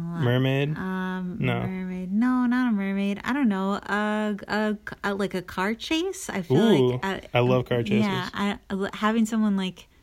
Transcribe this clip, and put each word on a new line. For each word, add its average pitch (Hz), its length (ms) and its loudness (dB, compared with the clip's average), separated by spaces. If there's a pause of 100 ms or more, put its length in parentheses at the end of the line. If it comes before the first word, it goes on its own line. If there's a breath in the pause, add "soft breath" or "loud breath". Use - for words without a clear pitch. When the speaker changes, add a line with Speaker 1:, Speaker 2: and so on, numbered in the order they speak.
Speaker 1:
a 170 40 -6
lot. 170 100 -4
Speaker 2:
Mermaid? 135 540 2
Speaker 1:
Um, 185 640 -6
Speaker 2:
No. 127 180 0
Speaker 1:
mermaid. 185 540 -6
No, 247 320 2
not 247 240 2
a - 20 0
mermaid. 196 540 0
I 247 80 0
don't 277 160 2
know. 196 240 0
Uh, 214 600 -2 (120)
a, 214 300 0 (260)
a, 202 100 -2
like, 196 220 -2
a 185 60 -2
car 190 340 -2
chase. 339 540 -4
I 196 120 -2
feel 135 160 2
Speaker 2:
Ooh, 160 360 6
Speaker 1:
like, 127 120 -4
uh, 190 140 -4 (140)
Speaker 2:
I 123 80 6
love 123 260 4
car 123 140 0
Speaker 1:
yeah, - 20 -4
Speaker 2:
chases. 107 500 0
Speaker 1:
I, 202 240 -2 (120)
I - 40 -4
lo-, 196 200 -2
having 220 320 2
someone, 214 320 2
like, 185 300 -4 (160 soft breath)